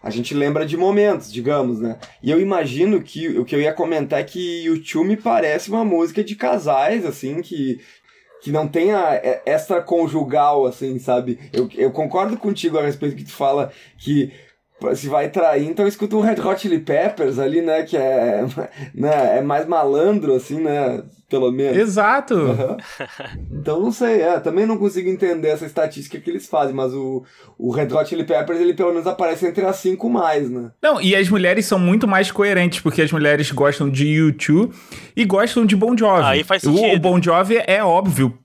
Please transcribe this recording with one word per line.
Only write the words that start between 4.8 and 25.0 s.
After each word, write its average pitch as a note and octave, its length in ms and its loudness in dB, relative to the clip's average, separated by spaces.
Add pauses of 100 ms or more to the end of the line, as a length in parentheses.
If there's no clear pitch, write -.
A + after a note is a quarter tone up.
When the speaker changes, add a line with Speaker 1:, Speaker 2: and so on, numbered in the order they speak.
Speaker 1:
two D#3 220 -2
me G3+ 140 0
parece F3+ 520 0
uma A3 160 -2
música E3+ 380 0
de G#3 120 -8
casais, G3+ 720 0
assim, C#3+ 380 -8
que, C3+ 360 -6 (640)
que C#3+ 100 -8
não D3+ 160 -2
tem E3+ 260 0
a, F3 200 2
é, - 320 -2
extraconjugal, D3 1200 0
assim, C3 320 -4
sabe? B2 400 -2 (160)
Eu, A#2+ 220 -2
eu C3 160 2
concordo F3+ 460 -2
contigo E3+ 420 -2
a D3 40 0
respeito C#3+ 340 -4
que C#3 80 -14
tu - 80 -20
fala C#3 380 0 (280)
que C#3 320 0 (640)
se - 120 -12
vai C#3+ 220 0
trair, D3+ 380 2
então G3 200 0
escuta G#3 280 -2
um G#3+ 60 4
Red G#3+ 180 2
Hot G3 220 -2
Chili F3 180 0
Peppers D3+ 600 0
ali, C#3+ 220 0
né? D#3+ 220 0
Que D#3 140 -4
é, B2 480 2 (240)
<laughs> C#3+ 260 -16
né, C#3 440 2
é - 20 0
mais D3 260 -2
malandro, D#3 680 2
assim, C#3 260 -4
né? C#3+ 420 -2 (240)
Pelo C3 240 2
menos. C3 260 0
Speaker 2:
Exato. G#3+ 580 2
Speaker 1:
Aham. C3 420 0 (760)
Então, D3+ 300 -4
não A#3 100 0
sei, A3+ 300 2
é, E3 180 2
também E3+ 260 0
não A3 120 0
consigo F#3 320 -2